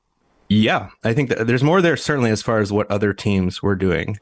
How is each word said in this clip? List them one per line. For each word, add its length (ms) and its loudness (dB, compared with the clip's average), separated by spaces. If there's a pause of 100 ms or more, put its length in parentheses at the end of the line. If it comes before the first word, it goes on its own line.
(480)
Yeah, 400 0 (160)
I 100 0
think 140 0
that 180 -2
there's 160 0
more 180 4
there, 160 2
certainly 340 0
as 120 0
far 160 0
as 140 0
what 180 0
other 220 0
teams 500 -2
were 140 0
doing, 460 -2